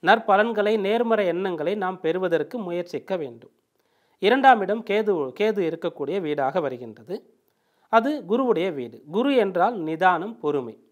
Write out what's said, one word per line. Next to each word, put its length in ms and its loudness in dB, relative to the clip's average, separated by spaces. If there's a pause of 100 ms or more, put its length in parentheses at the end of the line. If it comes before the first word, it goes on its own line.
நற்பலன்களை, 640 4 (140)
நேர்மறை 480 2
எண்ணங்களை 400 -2 (100)
நாம் 200 -6
பெறுவதற்கு 640 -2
முயற்சிக்க 460 -8 (100)
வேண்டும். 300 -14 (720)
இரண்டாம் 380 6
இடம் 260 -2
கேது, 240 2 (240)
கேது 300 0
இருக்கக்கூடிய 580 -4
வீடாக 400 -2
வருகின்றது. 520 -10 (760)
அது 200 4 (200)
குருவுடைய 360 0 (120)
வீடு. 180 -10 (180)
குரு 160 0 (120)
என்றால் 340 0 (120)
நிதானம், 520 0
பொறுமை. 320 -4 (180)